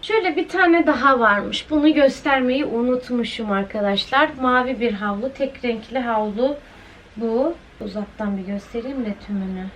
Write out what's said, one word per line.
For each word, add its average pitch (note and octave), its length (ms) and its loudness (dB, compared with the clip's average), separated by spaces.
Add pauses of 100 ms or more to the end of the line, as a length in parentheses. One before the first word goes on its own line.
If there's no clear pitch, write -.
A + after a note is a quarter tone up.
Şöyle F#4 340 0
bir E4+ 120 -2
tane E4+ 380 4
daha C4+ 340 4
varmış. G3+ 500 0
Bunu D4+ 240 4
göstermeyi C4+ 680 2
unutmuşum A#3+ 880 -2
arkadaşlar. G3+ 760 0 (100)
Mavi B3+ 400 2
bir A3+ 120 0
havlu. G#3 400 -4
Tek C4 320 -6
renkli A3+ 340 -4
havlu A#3 580 0 (600)
bu. A#3 380 0 (260)
Uzaktan G3+ 580 -6
bir F#3+ 40 -8
göstereyim A3+ 640 -6
de G3+ 80 -4 (120)
tümünü. F#3+ 500 -6